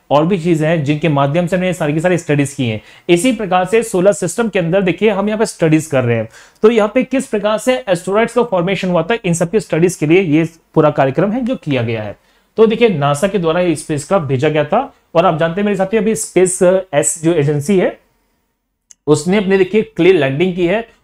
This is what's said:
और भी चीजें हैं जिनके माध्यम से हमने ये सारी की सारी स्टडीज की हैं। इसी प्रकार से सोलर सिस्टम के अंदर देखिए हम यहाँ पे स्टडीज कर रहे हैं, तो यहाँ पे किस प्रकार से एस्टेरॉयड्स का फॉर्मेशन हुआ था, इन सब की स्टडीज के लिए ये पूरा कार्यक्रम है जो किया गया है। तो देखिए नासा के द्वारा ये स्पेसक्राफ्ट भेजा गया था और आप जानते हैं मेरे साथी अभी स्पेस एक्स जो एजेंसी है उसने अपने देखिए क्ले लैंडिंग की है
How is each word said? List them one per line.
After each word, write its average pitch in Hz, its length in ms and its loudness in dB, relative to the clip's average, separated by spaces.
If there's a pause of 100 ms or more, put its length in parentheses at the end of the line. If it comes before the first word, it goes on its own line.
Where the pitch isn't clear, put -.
(100)
और 147 160 2
भी 190 120 0
चीजें 156 300 0
हैं 165 160 0
जिनके 151 260 -2
माध्यम 143 360 0
से 185 100 -2
हमने 185 120 -2
ये 175 60 -2
सारी 156 180 -4
की 160 80 -2
सारी 175 180 0
स्टडीज 147 360 -2
की 127 140 -4
हैं। 110 120 -4 (280)
इसी 175 240 2
प्रकार 185 320 -2
से 226 180 0
सोलर 190 320 2
सिस्टम 214 340 -4
के 196 100 -2
अंदर 180 240 0
देखिए 196 280 0
हम 202 180 -2
यहाँ 214 100 -4
पे 220 80 0
स्टडीज 156 400 0
कर 127 180 -2
रहे 117 120 0
हैं, 110 120 -4 (340)
तो 220 80 8
यहाँ 214 240 2
पे 254 100 2
किस - 220 -4
प्रकार 208 320 -2
से 254 300 -2
एस्टेरॉयड्स 196 460 0
का 240 80 2
फॉर्मेशन 185 480 -2
हुआ 170 120 0
था, 226 220 -2
इन 170 100 0
सब 170 160 -2
की 214 100 0
स्टडीज 170 360 0
के 151 100 -4
लिए 170 140 4
ये 160 280 0 (260)
पूरा 151 180 4
कार्यक्रम 156 400 0
है 254 120 -4
जो 254 120 -4
किया 135 260 -2
गया 113 200 -4
है। 104 140 -12 (420)
तो 226 80 6
देखिए 233 220 2
नासा 143 400 0
के 196 100 -2
द्वारा 170 220 0
ये 175 160 0
स्पेसक्राफ्ट 156 500 -4
भेजा 135 220 0
गया 151 160 0
था 214 280 -2 (220)
और 170 120 4
आप 160 120 2
जानते 165 220 -2
हैं 202 40 -2
मेरे 208 120 0
साथी 190 200 -2
अभी 220 180 0
स्पेस - 480 0
एक्स 175 640 0
जो 165 80 2
एजेंसी 151 460 0
है 226 200 -2 (1080)
उसने 151 300 2
अपने 196 220 0
देखिए 190 240 2 (140)
क्ले 170 160 4
लैंडिंग 156 440 0
की 175 100 -2
है 220 200 -2 (180)